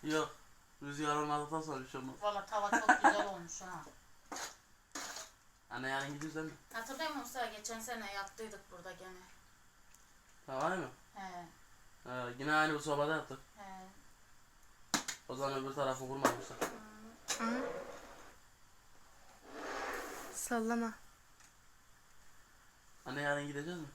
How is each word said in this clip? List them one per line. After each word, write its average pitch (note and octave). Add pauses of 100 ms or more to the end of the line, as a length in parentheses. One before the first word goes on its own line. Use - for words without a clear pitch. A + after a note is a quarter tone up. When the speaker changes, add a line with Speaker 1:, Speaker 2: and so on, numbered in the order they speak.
Speaker 1:
Yok. D3+ (460)
Rüzgar D3
olmadıktan D3
sonra D3
bir B2+
şey C3+
olmaz. C3
Speaker 2:
Valla G#3
tava G3+
çok A3 (140)
güzel G#3
olmuş F3
ha. F3+ (1900)
Speaker 1:
Anne C3
yarın C#3
gidiyoruz D3+
değil D#3+
mi? D#3 (200)
Speaker 2:
Hatırlıyor C4+
musun C#4+
Musa? B3
Geçen A3
sene A3+
yaptıydık G3+ (120)
burada F3+
gene. F#3 (1400)
Speaker 1:
Tava C3+
mı? D3+ (260)
Speaker 2:
He. F#3 (600)
Speaker 1:
He, B2
yine D3+
aynı D#3
bu D3
sobada D3
yaptık. C3+ (180)
Speaker 2:
He. F#3+ (1400)
Speaker 1:
O B2+
zaman C#3
öbür C3+
tarafı C3 (100)
kurmamışlar. C3+ (800)
Speaker 2:
Hı. A3+
Speaker 3:
Hı. A#3 (2750)
Sallama. A#3 (2250)
Speaker 1:
Anne C#3
yarın C#3+
gideceğiz D3
mi? D3+